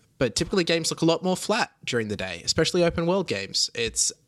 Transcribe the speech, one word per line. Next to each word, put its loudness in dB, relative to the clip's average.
but 0
typically 2
games 0
look -4
a 4
lot 4
more 2
flat 0
during -2
the -4
day, -6
especially 2
open 0
world 0
games. -2
It's 0